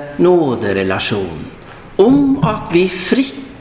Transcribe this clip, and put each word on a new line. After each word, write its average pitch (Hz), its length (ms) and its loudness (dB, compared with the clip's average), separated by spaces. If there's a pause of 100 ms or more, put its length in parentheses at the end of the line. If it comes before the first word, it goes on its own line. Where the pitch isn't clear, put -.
(140)
nåderelasjonen, 101 1300 0 (480)
om 269 500 4
at 214 240 -4
vi 175 200 2
fritt - 540 -2 (180)